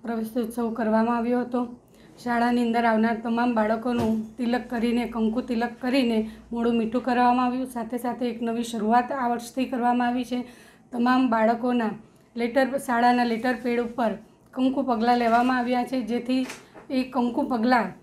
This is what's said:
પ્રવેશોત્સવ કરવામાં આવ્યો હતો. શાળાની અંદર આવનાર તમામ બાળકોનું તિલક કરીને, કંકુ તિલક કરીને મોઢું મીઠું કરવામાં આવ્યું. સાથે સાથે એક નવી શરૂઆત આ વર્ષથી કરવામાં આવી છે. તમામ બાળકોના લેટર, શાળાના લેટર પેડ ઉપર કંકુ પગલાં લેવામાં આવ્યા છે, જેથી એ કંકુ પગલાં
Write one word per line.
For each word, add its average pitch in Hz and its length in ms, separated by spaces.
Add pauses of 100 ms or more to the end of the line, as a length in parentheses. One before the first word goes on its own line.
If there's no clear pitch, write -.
પ્રવેશોત્સવ 226 680
કરવામાં 226 440
આવ્યો 240 240
હતો. 247 200 (640)
શાળાની 240 380
અંદર 233 220
આવનાર 226 300
તમામ 233 400
બાળકોનું 220 800
તિલક 233 340
કરીને, 240 360
કંકુ 220 340
તિલક 240 300 (120)
કરીને 233 480 (220)
મોઢું 233 240
મીઠું 226 260
કરવામાં 247 440
આવ્યું. 254 200
સાથે 233 320
સાથે 247 280
એક 233 160
નવી 233 200
શરૂઆત 233 500
આ 254 160
વર્ષથી 240 360
કરવામાં 240 440
આવી 247 160
છે. 247 200 (480)
તમામ 254 360
બાળકોના 226 600 (460)
લેટર, 240 420
શાળાના 247 460
લેટર 233 380
પેડ 240 180
ઉપર 233 300 (440)
કંકુ 262 280
પગલાં 240 360
લેવામાં 240 400
આવ્યા 247 260
છે, 262 160
જેથી 240 460 (440)
એ 254 120
કંકુ 254 400
પગલાં 233 500 (100)